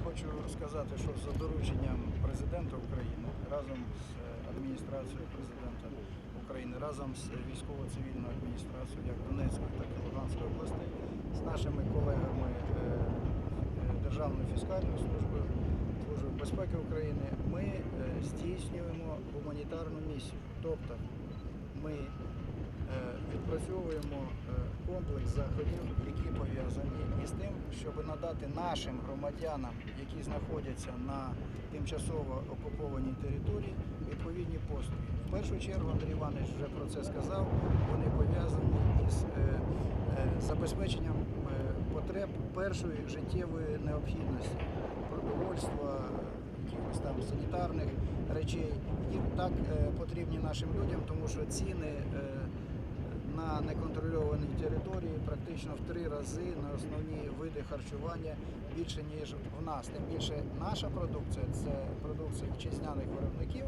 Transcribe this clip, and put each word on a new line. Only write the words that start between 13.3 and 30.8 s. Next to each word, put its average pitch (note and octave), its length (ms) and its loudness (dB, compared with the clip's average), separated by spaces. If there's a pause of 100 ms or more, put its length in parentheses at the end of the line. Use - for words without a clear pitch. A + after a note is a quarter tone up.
Державною - 480 2
фіскальною - 520 2
службою, - 400 2 (600)
Службою - 360 -2
безпеки - 440 0
України, - 420 0 (260)
ми, - 100 0
е, - 180 0 (480)
здійснюємо E3+ 800 -2 (240)
гуманітарну D#3 680 -4 (140)
місію. - 260 -6 (260)
Тобто D#3 280 -2 (920)
ми, D3+ 120 -4
е, C#3 100 -4 (1300)
відпрацьовуємо, D#3+ 880 0
е, - 280 -4 (380)
комплекс F#3 400 0 (100)
заходів, - 420 2 (320)
які - 140 2 (120)
пов'язані - 640 0 (220)
із - 80 -2
тим, G3 220 -2 (280)
щоб D3+ 260 -2
надати D#3+ 380 -2 (100)
нашим D#3 400 0 (100)
громадянам, C#3+ 640 -2 (340)
які - 180 -6
знаходяться D3 640 -2 (180)